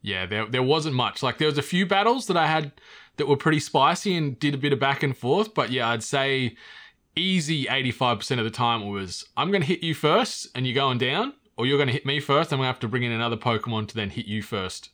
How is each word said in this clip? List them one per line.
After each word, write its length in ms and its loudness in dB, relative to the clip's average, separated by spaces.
Yeah, 240 -4
there, 200 -2
there 180 0
wasn't 320 2
much. 260 -2
Like, 160 -2
there 120 2
was 80 0
a 60 2
few 220 0
battles 420 2
that 100 2
I 100 4
had 240 0
that 100 0
were 80 4
pretty 240 2
spicy 560 2
and 240 -2
did 140 0
a 40 -4
bit 140 0
of 80 2
back 240 0
and 140 0
forth, 360 0
but 160 0
yeah, 200 0
I'd 140 -2
say 520 0
easy 520 0
eighty-five 500 0
percent 200 -2
of 60 0
the 60 -4
time 320 0
it 60 -6
was, 360 -8
"I'm 160 -2
gonna 140 2
hit 180 -2
you 120 -2
first 580 0
and 140 -2
you're 80 -2
going 220 2
down, 340 0
or 100 -2
you're 120 2
gonna 160 2
hit 120 -4
me 140 0
first, 320 2
I'm 80 0
gonna 80 0
have 140 -4
to 80 -4
bring 140 -2
in 100 -2
another 240 -2
Pokemon 500 -2
to 80 -16
then 140 -4
hit 160 -8
you 160 -4
first 520 -6